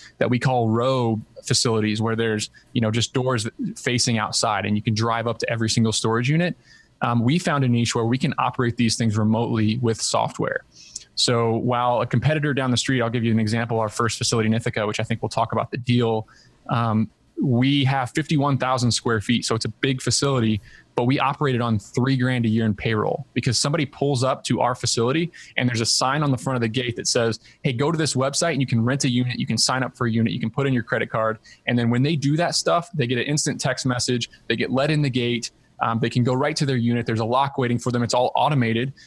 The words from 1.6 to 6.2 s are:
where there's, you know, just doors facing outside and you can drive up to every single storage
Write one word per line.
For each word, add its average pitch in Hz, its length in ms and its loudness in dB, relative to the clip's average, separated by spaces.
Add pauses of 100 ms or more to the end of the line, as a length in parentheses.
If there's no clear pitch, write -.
where 113 140 0
there's, 110 340 -2 (220)
you 120 80 -2
know, 110 120 0
just 113 220 -2
doors 127 320 0 (300)
facing 123 420 0
outside 107 480 -2
and 104 120 0
you 104 40 -2
can 110 120 -2
drive 113 340 -2
up 117 120 -4
to - 100 -4
every 113 200 -2
single 113 220 2
storage 113 380 0